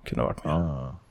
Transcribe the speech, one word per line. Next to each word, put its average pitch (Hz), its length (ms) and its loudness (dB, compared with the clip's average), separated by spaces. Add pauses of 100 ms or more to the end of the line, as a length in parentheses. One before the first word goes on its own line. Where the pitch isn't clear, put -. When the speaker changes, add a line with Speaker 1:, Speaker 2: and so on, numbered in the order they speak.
Speaker 1:
Kunde - 180 2
varit - 220 0
mer. 76 60 2
Speaker 2:
Ja. 73 440 0 (160)